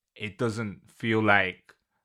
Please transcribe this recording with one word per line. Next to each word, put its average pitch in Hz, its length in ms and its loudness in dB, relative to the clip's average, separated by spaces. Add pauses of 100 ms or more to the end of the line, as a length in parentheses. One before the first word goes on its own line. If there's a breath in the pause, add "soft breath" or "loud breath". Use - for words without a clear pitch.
(160)
it 107 220 -12
doesn't 110 440 -4 (100)
feel 110 320 -2
like 98 500 2 (320)